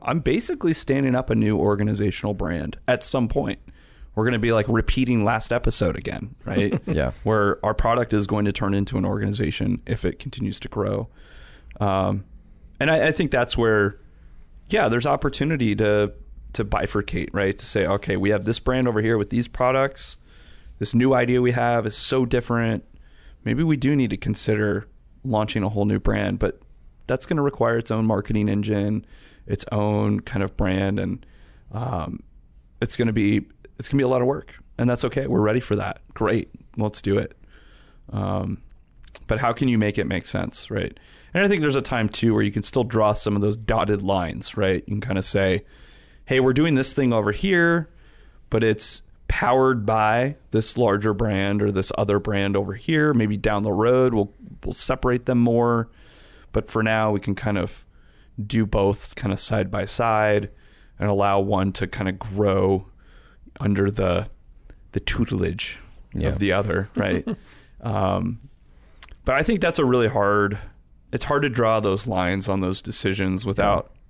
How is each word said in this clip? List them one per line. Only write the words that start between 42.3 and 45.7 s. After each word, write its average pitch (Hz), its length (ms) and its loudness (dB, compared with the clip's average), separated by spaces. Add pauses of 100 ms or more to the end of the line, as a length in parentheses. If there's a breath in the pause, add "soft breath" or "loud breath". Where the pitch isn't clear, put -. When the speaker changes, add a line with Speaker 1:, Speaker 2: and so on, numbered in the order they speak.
Speaker 1:
where 107 80 2
you 104 80 0
can 104 140 -4
still - 200 0
draw 107 280 4
some 104 240 -2
of 101 60 0
those 104 140 0
dotted 104 460 0
lines, 95 540 -2
right? 95 300 0
You 101 80 -6
can 104 60 -4
kinda 98 220 -2
say, 95 420 0 (600 soft breath)